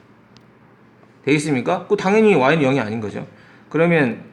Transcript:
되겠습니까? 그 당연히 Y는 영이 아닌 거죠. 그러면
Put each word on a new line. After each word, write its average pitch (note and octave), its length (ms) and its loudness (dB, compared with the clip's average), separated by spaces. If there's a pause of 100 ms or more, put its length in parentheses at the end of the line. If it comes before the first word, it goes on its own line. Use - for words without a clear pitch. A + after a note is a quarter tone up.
(1200)
되겠습니까? D3+ 640 -2
그 G#3 80 0
당연히 G3+ 400 2
Y는 C#3+ 280 2
영이 C3+ 160 2
아닌 A2 200 -6
거죠. G#2+ 280 -10 (420)
그러면 D#3 640 0